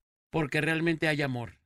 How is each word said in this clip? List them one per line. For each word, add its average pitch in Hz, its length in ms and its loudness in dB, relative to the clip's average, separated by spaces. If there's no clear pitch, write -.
porque 156 320 0
realmente 160 460 0
hay 147 160 2
amor". 123 420 -4